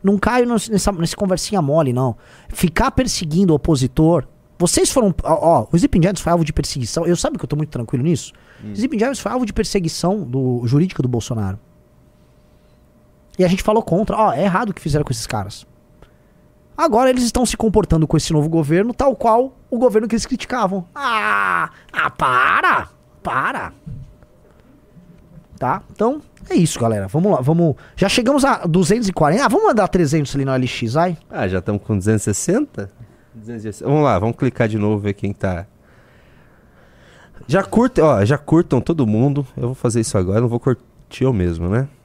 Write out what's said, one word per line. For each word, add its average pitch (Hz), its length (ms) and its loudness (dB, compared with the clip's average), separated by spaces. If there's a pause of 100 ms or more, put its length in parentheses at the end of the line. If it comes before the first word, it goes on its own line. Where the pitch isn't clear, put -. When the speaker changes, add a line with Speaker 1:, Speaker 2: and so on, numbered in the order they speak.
Speaker 1:
Não 202 140 4
caio 247 280 2
nesse, 233 240 -2
nessa, 202 220 0
nesse 165 240 -4
conversinha 190 440 -2
mole, 143 320 2
não. 127 240 -2 (320)
Ficar 214 440 0
perseguindo 185 600 0
o 151 40 4
opositor. 151 680 2 (320)
Vocês 240 320 2
foram, 214 240 2 (120)
ó, 156 100 2 (280)
ó, 110 100 -6
o - 40 -2
Sleeping 190 260 4
Giants 180 180 0
foi 160 100 -2
alvo 170 140 2
de 151 80 -6
perseguição. 143 520 -4
Eu, 175 120 2
sabe 269 200 -4
que - 80 -6
eu 135 40 -12
tô 147 80 -2
muito 151 140 -4
tranquilo 123 340 -4
nisso? 160 280 -2 (320)
Speaker 2:
Hum. 107 60 -12
Speaker 1:
O - 20 -12
Sleeping 226 280 -2
Giants 262 180 -2
foi 208 140 -6
alvo 254 120 -2
de 208 80 -8
perseguição 190 680 -2
do, 127 420 -2
jurídica 147 380 0
do 123 60 0
Bolsonaro. 110 500 -4 (1800)
E 185 80 2
a 175 40 2
gente 185 160 0
falou 220 180 2
contra. 196 340 0
Ó, 208 160 2
é 156 120 0
errado 196 260 0
o 170 40 -6
que - 60 -14
fizeram 151 240 0
com - 60 -8
esses 117 160 -6
caras. 101 400 -8 (1120)
Agora 262 320 2
eles 254 140 0
estão 240 220 0
se - 100 -4
comportando 180 500 2
com 160 120 0
esse - 160 -2
novo 151 160 2
governo, 165 420 0
tal 269 240 0
qual 240 400 0 (140)
o 240 80 -2
governo 226 280 4
que 220 80 -4
eles 220 120 -2
criticavam. 202 580 -4 (100)
Ah, 208 760 -2 (200)
ah, 147 200 -2
para! 151 800 2 (340)
Para! 165 500 -4 (1900)
Tá? 131 320 -4
Então, 262 300 -2 (300)
é 370 40 -6
isso, 170 240 2
galera. 110 300 -2
Vamos 175 240 0
lá, 131 80 0
vamos. 160 360 2 (200)
Já 196 140 0
chegamos 254 340 2
a 240 220 0
duzentos 185 420 2
e 185 40 -4
quarenta. 180 340 2
Ah, - 20 4
vamos 392 200 4
mandar 214 200 2
trezentos 156 460 0
ali 139 100 -2
no 135 80 -2
L 127 140 0
X, 117 260 -4
vai? 170 240 0 (140)
Speaker 2:
Ah, 117 180 -4
já 92 140 -2
tamo 104 180 -2
com 107 160 -2
duzentos 104 260 2
e - 20 -10 (100)
sessenta? 170 560 -4 (440)
Duzentos 110 300 -14
e 107 80 -8
sessenta. - 180 -6
Vamos 151 140 2
lá, 110 140 4
vamos 110 180 -2
clicar 120 320 0
de 110 80 -4
novo, 104 220 0
ver 101 160 -4
quem 101 180 -6
tá. 90 340 -6 (1800)
Já 175 180 0
curte, 220 380 2
ó, 127 200 4
já 123 140 2
curtam 156 460 2
todo 151 240 0
mundo. 131 400 0 (100)
Eu 127 120 -4
vou 131 60 -6
fazer 117 260 0
isso 110 180 -2
agora, 95 240 0
não 123 60 0
vou 117 120 -2
curtir - 640 -4
eu 131 80 2
mesmo, 87 380 -2
né? 131 180 -2 (160)